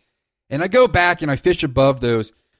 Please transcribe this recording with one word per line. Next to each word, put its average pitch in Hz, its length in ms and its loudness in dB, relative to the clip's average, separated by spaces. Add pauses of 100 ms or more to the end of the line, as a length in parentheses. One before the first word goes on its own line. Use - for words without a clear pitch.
(480)
And 302 140 -6
I 202 60 -4
go 247 180 4
back, 175 360 0
and 151 80 -4
I 135 60 -2
fish 175 280 -2
above 135 360 2
those 117 300 -2 (300)